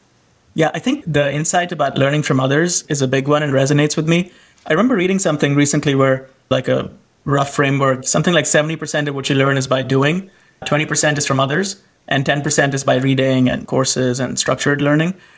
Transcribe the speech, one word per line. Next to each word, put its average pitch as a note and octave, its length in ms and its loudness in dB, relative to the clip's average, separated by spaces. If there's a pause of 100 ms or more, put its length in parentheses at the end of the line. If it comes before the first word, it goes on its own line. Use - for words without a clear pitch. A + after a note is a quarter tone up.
(540)
Yeah, D#3 200 0
I E3+ 60 -6
think C4 280 -4
the C#3+ 260 0
insight F3 380 -2
about C#3+ 260 -4
learning C#3+ 260 2
from C3+ 180 0
others D3 480 0
is C#3+ 120 -2
a C3 60 0
big C3+ 220 0
one D3 120 2
and D3 120 -2
resonates C#3+ 420 2
with D#3 140 -2
me. F3 240 0 (340)
I D#3 60 0
remember A3+ 240 2
reading F#3 200 0
something D3 380 0
recently C#3+ 400 2
where, C3+ 320 2 (220)
like, C3 180 -2
a C3 240 -2 (320)
rough C#3 300 0
framework, C3+ 520 0
something D#3+ 280 0
like D3+ 120 2
seventy D#3 300 0
percent D3 320 -4
of C#3+ 80 -6
what C3+ 140 -6
you C#3+ 60 2
learn C#3 200 2
is C3 100 -2
by C3 160 0
doing, C#3 480 0 (360)
twenty D3+ 200 0
percent D3+ 320 0
is C#3+ 80 -2
from C3 140 0
others, D3+ 420 -2 (280)
and C3+ 160 -2
ten C#3+ 160 0
percent C#3+ 320 0
is C3+ 100 -4
by C3 140 2
reading C3 500 2
and B2 180 -4
courses B2+ 540 0
and B2+ 180 -6
structured C#3 440 -2
learning. D#3 320 0 (240)